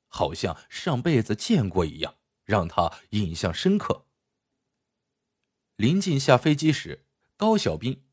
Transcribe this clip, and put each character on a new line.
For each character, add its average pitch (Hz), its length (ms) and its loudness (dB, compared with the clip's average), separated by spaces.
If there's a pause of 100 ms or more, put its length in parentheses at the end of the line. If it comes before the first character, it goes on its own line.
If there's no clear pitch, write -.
好 80 260 -4
像 90 240 -4 (100)
上 143 320 -4
辈 135 220 2
子 110 140 -4
见 131 340 0
过 87 160 0
一 76 140 -8
样， - 160 -8 (280)
让 98 240 0
他 85 300 -2 (140)
印 98 240 -2
象 85 180 -2
深 - 240 0
刻。 - 300 -4 (1700)
临 151 260 2
近 160 180 0
下 135 160 6
飞 151 200 4
机 156 180 2
时， - 320 -8 (320)
高 220 180 2
小 82 220 -2
斌 120 360 -8